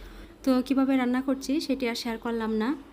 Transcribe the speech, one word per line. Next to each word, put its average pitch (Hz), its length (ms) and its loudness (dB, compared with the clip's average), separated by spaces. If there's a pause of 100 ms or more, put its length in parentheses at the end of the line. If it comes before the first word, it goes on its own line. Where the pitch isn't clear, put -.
(420)
তো 269 80 2 (120)
কিভাবে 269 340 2
রান্না 254 260 2
করছি 269 380 -2
সেটি 269 280 -2
আর 233 80 -2
শেয়ার 226 220 -4
করলাম 226 360 -2
না। 214 140 2 (240)